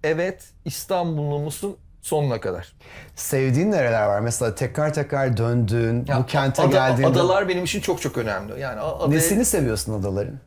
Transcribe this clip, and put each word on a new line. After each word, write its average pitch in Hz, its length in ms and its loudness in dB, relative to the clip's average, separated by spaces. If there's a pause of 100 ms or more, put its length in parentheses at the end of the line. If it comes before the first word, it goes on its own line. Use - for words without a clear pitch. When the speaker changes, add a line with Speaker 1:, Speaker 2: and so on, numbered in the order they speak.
Speaker 1:
Evet. 170 400 -2 (220)
İstanbullu 151 720 -2
musun? 156 380 -8 (240)
Sonuna 143 400 -2
kadar. 87 320 -8 (420)
Speaker 2:
Sevdiğin 135 560 2
nereler 117 360 2
var? 101 120 2
Mesela 113 360 -2
tekrar 147 380 -2
tekrar 135 440 0
döndüğün, 117 680 0
Speaker 1:
Ya, 135 140 0
Speaker 2:
bu 123 60 0
kente 135 360 0
Speaker 1:
ada-, 139 100 4
Speaker 2:
geldiğinde. 131 360 4
Speaker 1:
adalar 185 420 4
benim 180 140 0
için 196 180 -4
çok 175 200 -2
çok 139 160 -4
önemli. 107 420 -4
Yani 127 200 -8
a-, 151 200 -4
adaya 156 100 2
Speaker 2:
Nesini 170 360 4
seviyorsun 113 540 0
adaların? 101 360 -2 (120)